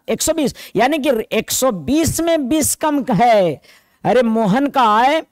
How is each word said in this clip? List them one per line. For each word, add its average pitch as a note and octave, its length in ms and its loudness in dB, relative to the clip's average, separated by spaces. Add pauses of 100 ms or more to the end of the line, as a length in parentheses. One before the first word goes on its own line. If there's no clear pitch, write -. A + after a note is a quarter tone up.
एक A3+ 120 -4
सौ D#4 120 0
बीस, D4+ 220 -2 (200)
यानी C4 240 0
कि C4+ 100 0 (220)
एक G3+ 200 -4
सौ C4 200 0
बीस A#3 500 -2
में E4 280 0
बीस D4+ 260 0
कम D4 360 -2
है। G3+ 500 2 (420)
अरे A3+ 200 2
मोहन A3+ 440 0
का C4 220 0
आय C4 320 2 (100)